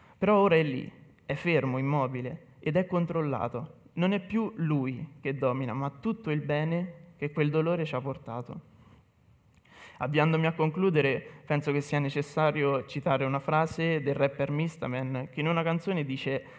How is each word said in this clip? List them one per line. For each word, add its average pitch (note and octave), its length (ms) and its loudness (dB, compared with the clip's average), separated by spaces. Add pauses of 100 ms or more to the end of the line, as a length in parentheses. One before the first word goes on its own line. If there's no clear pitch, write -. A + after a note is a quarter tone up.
(180)
Però G3+ 220 6
ora G3 160 6
è D#3+ 80 6
lì, C3 280 -4 (340)
è C#3 100 -4
fermo, C3+ 420 2
immobile, C3 720 -2 (120)
ed D3+ 160 -2
è F3+ 100 4
controllato. D#3 880 -2 (180)
Non F3+ 180 2
è G3+ 80 0
più G3+ 380 -2
lui C#3+ 640 -2
che C3+ 140 -4
domina, C3 380 0
ma C#3 160 -2
tutto A3 420 -4
il D3+ 100 0
bene D#3+ 760 -4
che D3 140 -4
quel D3+ 180 0
dolore D#3+ 360 0
ci D3 100 -6
ha B2+ 60 -4
portato. B2 720 -10 (1200)
Avviandomi D3+ 480 2
a D#3+ 60 2
concludere, D#3 720 2 (200)
penso D3 260 0
che C#3+ 80 2
sia C#3+ 200 -2
necessario C#3+ 840 0
citare C#3 380 0
una C3+ 160 0
frase D#3+ 640 0
del C#3 120 0
rapper C#3 380 0
Mistaman, C3 800 -4
che - 80 -6
in D3+ 80 0
una E3 160 2
canzone E3 400 0
dice: C3+ 400 -4 (160)